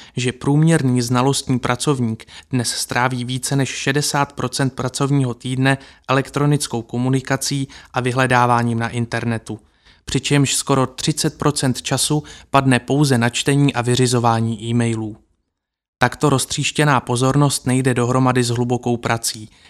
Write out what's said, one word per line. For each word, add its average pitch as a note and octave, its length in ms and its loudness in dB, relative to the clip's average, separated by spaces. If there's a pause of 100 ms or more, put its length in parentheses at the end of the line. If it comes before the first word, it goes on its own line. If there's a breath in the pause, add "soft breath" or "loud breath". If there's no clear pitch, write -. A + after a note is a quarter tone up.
(160 loud breath)
že B2+ 160 -2
průměrný C#3+ 720 2
znalostní B2+ 560 0
pracovník B2 680 -2 (260 loud breath)
dnes B2 200 -2
stráví B2 540 -2
více B2+ 320 -4
než C3+ 120 0
šedesát C#3+ 640 -2
procent B2+ 400 -4
pracovního C3 640 -2
týdne C3 440 -2 (300 loud breath)
elektronickou C3+ 720 0
komunikací C3 880 -2 (240 loud breath)
a B2+ 80 -4
vyhledáváním A#2+ 760 2
na A#2 100 -2
internetu, A#2 720 -4 (440 soft breath)
přičemž C3+ 500 0
skoro C3+ 320 0
třicet - 520 -4
procent C#3 440 -2
času D3 400 -2 (280 loud breath)
padne C3 280 4
pouze C3+ 400 2
na A#2+ 100 2
čtení C#3+ 460 2
a B2 80 -2
vyřizování A#2 800 2
e-mailů. A#2 540 -2 (840)
Takto B2 320 2
roztříštěná C3+ 720 0
pozornost C3 640 0
nejde B2+ 280 0
dohromady B2 500 2
s A#2 40 -4
hlubokou A#2+ 480 -2
prací, A#2 540 -6 (200 soft breath)